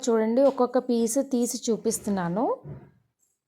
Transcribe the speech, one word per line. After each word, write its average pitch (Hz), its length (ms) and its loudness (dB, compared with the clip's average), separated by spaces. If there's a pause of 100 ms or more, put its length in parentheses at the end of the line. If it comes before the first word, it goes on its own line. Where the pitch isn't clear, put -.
చూడండి, 226 420 2
ఒక్కొక్క 254 360 2
పీస్ 233 400 0 (100)
తీసి 240 340 -2
చూపిస్తున్నాను. 208 800 -2 (1040)